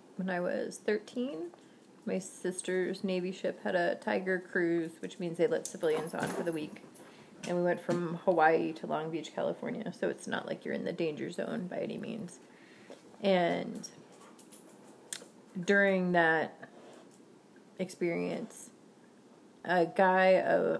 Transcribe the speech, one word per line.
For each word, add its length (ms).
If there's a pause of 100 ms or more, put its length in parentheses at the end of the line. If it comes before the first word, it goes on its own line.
(160)
when 140
I 100
was 460
thirteen, 680 (540)
my 140
sister's 840
Navy 280
ship 320
had 120
a 200
Tiger 440
cruise, 520 (100)
which 180
means 180
they 100
let 200
civilians 460
on 160
for 140
the 80
week. 320 (640)
And 100
we 60
went 180
from 440
Hawaii 480
to 120
Long 240
Beach, 240
California, 680
so 100
it's 180
not 180
like 180
you're 120
in 80
the 100
danger 380
zone 360
by 100
any 200
means. 400 (840)
And 640 (1800)
during 460
that 420 (1300)
experience, 920 (960)
a 200
guy, 480
a, 460